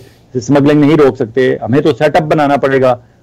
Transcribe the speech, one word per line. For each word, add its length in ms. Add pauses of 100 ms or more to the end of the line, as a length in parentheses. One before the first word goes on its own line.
(360)
smuggling 440
नहीं 160
रोक 200
सकते। 460
हमें 200
तो 100
setup 300
बनाना 340
पड़ेगा 340 (320)